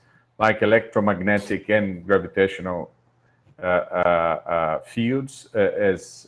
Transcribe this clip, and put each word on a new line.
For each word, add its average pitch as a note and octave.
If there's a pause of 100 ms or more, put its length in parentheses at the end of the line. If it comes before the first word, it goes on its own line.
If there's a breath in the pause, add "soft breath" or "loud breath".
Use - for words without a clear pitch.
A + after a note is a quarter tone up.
(380)
like G#2+
electromagnetic G#2
and G2
gravitational, F2+ (720)
uh, -
uh, F2+
uh, E2+
fields, C3
uh, G#2+
as, G2